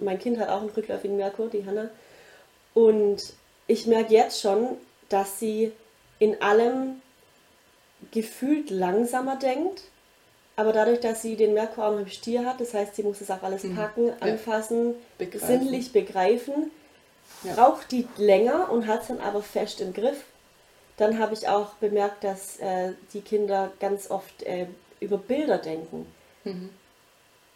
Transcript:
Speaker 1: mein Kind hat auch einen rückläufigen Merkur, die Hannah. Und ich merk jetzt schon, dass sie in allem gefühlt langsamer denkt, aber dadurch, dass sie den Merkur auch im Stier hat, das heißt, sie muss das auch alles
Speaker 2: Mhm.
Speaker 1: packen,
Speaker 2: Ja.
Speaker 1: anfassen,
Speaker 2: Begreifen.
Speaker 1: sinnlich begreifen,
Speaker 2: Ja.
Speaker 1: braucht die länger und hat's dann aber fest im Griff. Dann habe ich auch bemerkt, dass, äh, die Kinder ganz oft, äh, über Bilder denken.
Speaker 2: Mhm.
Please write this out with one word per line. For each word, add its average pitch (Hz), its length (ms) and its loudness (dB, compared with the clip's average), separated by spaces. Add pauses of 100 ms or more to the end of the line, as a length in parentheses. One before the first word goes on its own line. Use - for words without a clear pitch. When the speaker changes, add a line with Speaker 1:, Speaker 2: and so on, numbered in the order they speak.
Speaker 1:
mein 190 180 -2
Kind 240 200 -2
hat 202 100 -2
auch 196 120 -2
einen 214 100 -6
rückläufigen 202 440 -4
Merkur, 196 340 -2
die 202 160 -4
Hannah. 214 240 -6 (840)
Und 214 480 4 (460)
ich 226 180 0
merk 226 240 6
jetzt 226 320 6
schon, 220 340 2 (340)
dass 196 300 0
sie 220 320 0 (480)
in 214 220 4
allem 254 600 2 (1080)
gefühlt 269 600 -2
langsamer 240 680 0
denkt, 269 460 -2 (720)
aber 220 160 2
dadurch, 226 260 4
dass 226 220 -4
sie 226 140 -6
den 208 180 4
Merkur 220 340 -2
auch 214 120 0
im 196 80 -6
Stier 240 380 -4
hat, 254 140 -4
das 233 140 -6
heißt, 202 220 -4
sie 208 80 -4
muss 202 160 -4
das - 120 -12
auch 190 120 -6
alles 190 200 -6
Speaker 2:
Mhm. 185 120 -6
Speaker 1:
packen, 214 320 0
Speaker 2:
Ja. 233 140 -2
Speaker 1:
anfassen, 220 760 -2 (240)
Speaker 2:
Begreifen. 185 280 -8
Speaker 1:
sinnlich 254 460 0
begreifen, 240 800 0 (720)
Speaker 2:
Ja. 185 100 -8
Speaker 1:
braucht 269 380 4
die 240 160 -2 (100)
länger 214 540 4
und 220 160 0
hat's 220 200 -2
dann 240 120 -8
aber 202 220 -4
fest 208 400 -6
im 185 120 -6
Griff. 277 300 -2 (720)
Dann 220 220 2
habe 214 140 0
ich - 140 -6
auch 208 280 0
bemerkt, 202 480 0
dass, 190 360 -8
äh, 185 340 -4 (200)
die 202 80 -10
Kinder 196 580 0
ganz 196 300 -4
oft, - 340 -10
äh, 180 220 -6 (360)
über 202 160 -2
Bilder 247 400 0
denken. 160 480 -10 (400)
Speaker 2:
Mhm. 185 240 -10 (880)